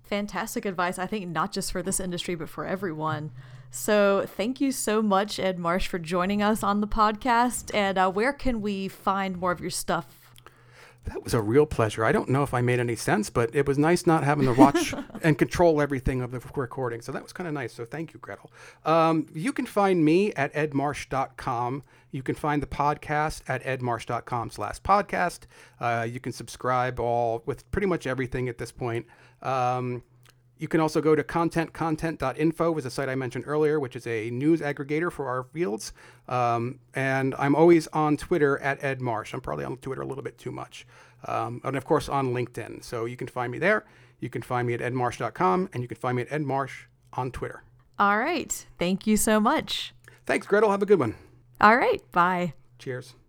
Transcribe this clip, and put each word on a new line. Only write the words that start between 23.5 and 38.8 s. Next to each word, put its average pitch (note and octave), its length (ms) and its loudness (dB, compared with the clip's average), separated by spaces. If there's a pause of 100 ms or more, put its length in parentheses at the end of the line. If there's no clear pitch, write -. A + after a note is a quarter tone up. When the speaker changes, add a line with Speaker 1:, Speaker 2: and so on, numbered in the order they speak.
Speaker 2:
ed C3 160 -4
marsh A#2+ 240 -2
dot A#2+ 200 -4
com A2+ 260 -4
slash - 300 -8
podcast. G3 600 0 (380)
Uh, A#2 280 0
you A#2+ 120 -8
can C3 120 -8
subscribe B2 680 -2
all A#2 480 0
with - 240 -8
pretty G3 160 0
much E3 180 0
everything B2+ 420 -2
at A#2 120 -8
this A#2+ 120 -8
point. A#2 360 -4 (340)
Um, B2+ 600 -2 (600)
you D3+ 60 -8
can E3 100 2
also D#3 220 2
go D#3 120 6
to D3+ 100 4
content E3 500 0
content D#3+ 460 -2
dot C3 180 -2
info, E3 340 2
was D3+ 140 -4
the B2+ 40 -6
site C3+ 200 -4
I C3 60 -2
mentioned C3 320 -6
earlier, D3+ 340 2
which B2+ 160 -8
is A#2+ 100 -10
a A#2 220 -2
news C#3+ 320 2
aggregator D3 500 -2
for C#3 160 -6
our B2+ 160 -2
fields. F#3 480 -6 (380)
Um, A#2+ 500 0 (140)
and C3+ 440 0
I'm C#3+ 160 2
always E3 340 8
on D3+ 280 2
Twitter D3 440 2
at C#3 220 -2